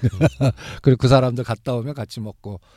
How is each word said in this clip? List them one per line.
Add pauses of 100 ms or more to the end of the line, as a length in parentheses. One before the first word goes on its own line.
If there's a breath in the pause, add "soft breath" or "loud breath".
<laughs>
그리고
그
사람들
갔다
오면
같이
먹고. (180 loud breath)